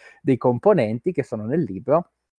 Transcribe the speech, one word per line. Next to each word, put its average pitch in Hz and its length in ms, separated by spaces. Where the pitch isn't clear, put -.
dei 135 160
componenti 123 760
che 139 100
sono 110 220
nel 147 180
libro, 127 480